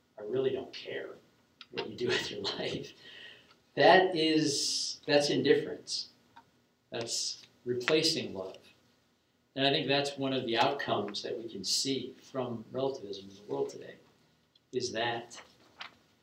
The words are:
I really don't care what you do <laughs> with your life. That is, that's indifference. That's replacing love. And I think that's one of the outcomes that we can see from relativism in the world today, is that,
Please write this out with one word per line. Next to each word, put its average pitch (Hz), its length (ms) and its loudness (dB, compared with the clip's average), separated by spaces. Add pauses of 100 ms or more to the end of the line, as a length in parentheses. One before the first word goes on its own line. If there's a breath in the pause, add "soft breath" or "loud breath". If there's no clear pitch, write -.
(180)
I 107 100 -10
really 131 220 0
don't - 240 -4
care - 340 -10 (640)
what 117 180 -6
you 110 80 -12
do 123 100 -4
<laughs> - 20 0
with - 220 0
your - 120 -8
life. - 500 -6 (840 loud breath)
That 180 380 10
is, 156 920 2
that's 147 240 4
indifference. - 760 0 (840)
That's - 540 -6 (220)
replacing 123 680 2
love. 95 220 -10 (1000)
And 135 120 2
I 139 40 4
think 151 180 0
that's 139 280 2
one 135 160 -2
of 123 140 -2
the 113 100 0
outcomes 110 680 0
that - 140 -6
we 113 120 -8
can - 140 -10
see 131 520 -2 (180)
from 123 400 -6
relativism 127 560 -4
in - 80 -20
the - 160 -14
world 139 160 -2
today, - 280 -14 (760)
is 92 200 -4
that, 120 480 -4 (840)